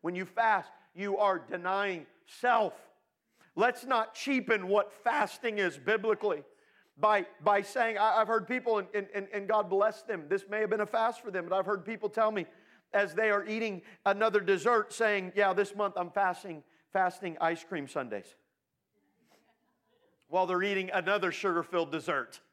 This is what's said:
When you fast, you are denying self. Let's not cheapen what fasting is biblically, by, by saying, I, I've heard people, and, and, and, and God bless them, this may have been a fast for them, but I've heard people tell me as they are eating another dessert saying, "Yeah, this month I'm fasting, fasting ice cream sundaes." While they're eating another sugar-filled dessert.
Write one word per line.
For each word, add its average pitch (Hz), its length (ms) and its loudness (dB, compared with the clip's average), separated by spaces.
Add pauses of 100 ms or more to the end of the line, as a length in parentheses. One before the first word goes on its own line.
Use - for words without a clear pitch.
When 175 140 -6
you 185 100 -6
fast, 214 460 0 (240)
you 196 240 -4
are 196 200 4
denying 185 680 -4 (200)
self. 233 460 0 (840)
Let's 240 280 2
not 233 300 0
cheapen 220 540 0
what 202 240 2
fasting 233 680 -2
is 180 180 0
biblically, 196 680 0 (560)
by, 208 260 2 (160)
by 202 200 4
saying, 226 360 -2
I, 208 180 4
I've 214 120 2
heard 220 180 0
people, 240 320 0
and, 185 160 -6
and, 202 200 -2
and, 196 180 -6
and 202 160 -6
God 208 220 2
bless 202 320 2
them, 180 260 -8
this 190 200 0
may 208 120 -4
have 214 100 0
been 214 100 0
a 208 60 2
fast 226 360 0
for 214 80 -12
them, 180 180 -4
but 185 80 0
I've 190 100 0
heard 196 180 -2
people 214 240 -6
tell 220 220 2
me 196 160 -4 (460)
as 202 220 2
they 220 160 2
are 202 160 0
eating 214 360 -4 (240)
another 202 340 4
dessert 196 520 2
saying, 202 440 0
"Yeah, 196 160 4
this 196 240 0
month 202 200 -2
I'm 175 140 -4
fasting, 180 520 -4 (300)
fasting 180 480 -2
ice 165 220 0
cream 151 240 -6
sundaes." 117 480 -8 (1900)
While 185 180 2
they're 180 160 0
eating 190 300 -2
another 185 400 0
sugar-filled 165 600 -2
dessert. 151 480 -4 (120)